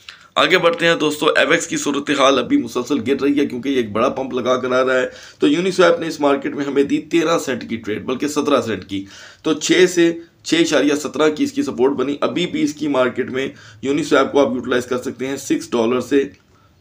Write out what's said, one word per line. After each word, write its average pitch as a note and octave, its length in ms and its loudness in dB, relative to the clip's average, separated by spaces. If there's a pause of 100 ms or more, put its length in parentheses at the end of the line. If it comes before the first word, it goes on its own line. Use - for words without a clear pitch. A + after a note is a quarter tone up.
(380)
आगे D#3 200 4
बढ़ते E3+ 280 0
हैं E3+ 120 2
दोस्तों, D3+ 300 0 (100)
एवेक्स D3+ 280 2
की C#3 100 -6
सूरत C#3+ 340 -4 (100)
हाल C3+ 180 4
अभी A#2+ 200 0
मुसलसल B2 420 -4
गिर B2+ 180 -2
रही C#3+ 160 0
है D3 120 2
क्योंकि B2+ 240 -6
ये C3 100 2
एक G#2+ 120 -4
बड़ा A2+ 180 0
पंप B2+ 240 -6
लगा B2 220 0
कर B2+ 160 -4
आ C3 80 2
रहा C3 160 0
है। - 140 0 (300)
तो D#3 100 4
Uniswap E3+ 500 2
ने E3 60 -6
इस D3 140 -8
मार्केट C#3 340 0
में C#3+ 100 -6
हमें C#3 220 2
दी D3 120 -2 (120)
तेरह E3 280 2
सेंट A#2+ 300 -6
की A2+ 80 -4
ट्रेड, G2+ 300 -6
बल्कि C3 220 -4
सत्रह C#3+ 340 0
सेंट G2+ 220 -6
की, G2 220 -8 (380)
तो D#3 120 2
छः E3+ 320 4
से E3+ 220 2 (340)
छः D#3+ 140 0
इशारिया D3 380 2
सत्रह C#3+ 340 0
की D3 140 -2
इसकी C#3 180 -4
सपोर्ट C3 320 0
बनी। C#3 280 -2
अभी D3 240 -2
भी D3+ 160 -4
इसकी D3 280 -4
मार्केट B2+ 400 0
में C3+ 220 -4 (320)
Uniswap C#3 480 2
को C#3 80 4
आप A#2+ 140 4
यूटिलाइज B2 320 -2
कर B2 140 -2
सकते B2 260 -6
हैं C#3 120 -6
सिक्स - 340 -4
डॉलर A#2+ 300 2
से C#3 280 0 (500)